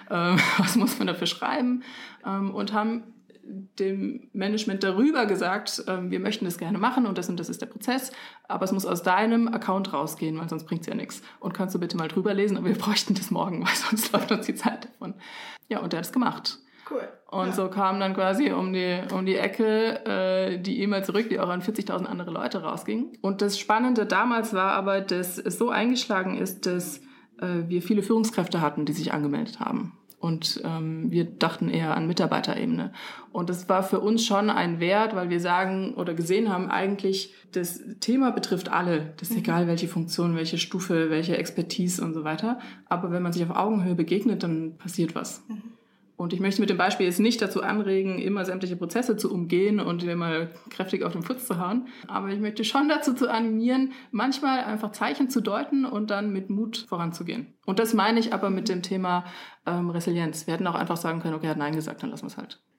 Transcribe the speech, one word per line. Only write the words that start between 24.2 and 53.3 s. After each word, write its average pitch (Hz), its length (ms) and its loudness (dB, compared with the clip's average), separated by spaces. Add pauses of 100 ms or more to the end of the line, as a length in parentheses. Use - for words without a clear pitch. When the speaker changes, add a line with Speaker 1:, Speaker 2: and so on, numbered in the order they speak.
Speaker 1:
war 190 200 2
aber, 196 280 2
dass 180 380 -2
es - 200 -4
so 233 120 2
eingeschlagen 208 640 0
ist, - 300 -4
dass, 180 320 -2 (420)
äh, 175 280 -2
wir 175 120 2
viele 202 220 2
Führungskräfte 202 580 2
hatten, 151 240 2
die 147 80 0
sich - 220 -2
angemeldet 147 460 -2
haben. - 360 -4 (220)
Und, 160 460 -2
ähm, 160 460 -4
wir 170 140 2
dachten 170 440 0
eher 165 280 0
an 165 100 0
Mitarbeiterebene. 160 840 0 (400)
Und 175 160 -2
das 180 200 -4
war 190 140 4
für 190 180 2
uns 226 260 4
schon 208 240 4
ein 170 280 2
Wert, 202 380 4
weil 180 140 -2
wir 175 100 2
sagen 190 540 0
oder 175 200 -2
gesehen 185 380 2
haben, 185 180 0
eigentlich, 190 640 0 (200)
das 175 280 -4 (200)
Thema 254 300 4
betrifft - 400 -2
alle. 165 480 0
Das - 120 -6
ist 233 60 0
Speaker 2:
Mhm. 175 60 0
Speaker 1:
egal, 170 240 4
welche 170 220 2
Funktion, 170 480 0
welche 165 220 -2
Stufe, 165 520 0
welche 165 280 2
Expertise - 680 -2
und 165 100 -2
so 160 80 -4
weiter. 165 360 -2 (300)
Aber 175 220 0
wenn 180 120 0
man 170 100 0
sich 175 120 0
auf 165 120 -2
Augenhöhe 185 380 2
begegnet, 175 480 2
dann 160 340 -2
passiert 170 380 -2
was. - 340 -8
Speaker 2:
Mhm. 214 140 -10 (520)
Speaker 1:
Und 180 180 -4
ich 185 60 -2
möchte 196 220 2
mit 196 100 4
dem 185 60 4
Beispiel 190 300 4
jetzt 175 120 0
nicht 226 240 4
dazu 202 220 -2
anregen, 190 560 0
immer 196 240 0
sämtliche 185 320 -4
Prozesse 220 400 0
zu 190 160 -2
umgehen 185 480 2
und 175 240 -2
mir 170 100 -2
mal 165 360 -2 (200)
kräftig 190 320 -2
auf 170 120 -2
den 165 100 -4
Putz 247 240 -6
zu 180 100 0
hauen. 214 300 -2 (180)
Aber 196 220 -4
ich 202 100 -2
möchte 214 240 -2
schon 277 260 2
dazu 302 240 2
zu 247 160 2
animieren, 233 640 2 (200)